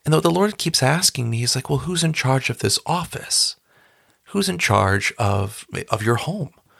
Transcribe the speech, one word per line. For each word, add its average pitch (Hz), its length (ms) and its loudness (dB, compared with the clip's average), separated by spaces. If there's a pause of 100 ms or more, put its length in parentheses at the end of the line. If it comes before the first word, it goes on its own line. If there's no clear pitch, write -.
and 151 100 2
though 156 60 6
the 170 100 4
Lord 196 280 2
keeps - 240 0
asking 131 460 2
me, 113 100 -2
he's 120 180 0
like, - 120 -6
"Well, 143 120 0
who's 170 240 -2
in 160 80 2
charge 131 380 0
of - 100 -8
this - 260 2
office? - 680 -2 (720)
Who's 196 200 -2
in - 100 -4
charge 101 600 2
of, 101 480 -2 (240)
of 107 120 -2
your 117 140 2
home? - 360 -6 (280)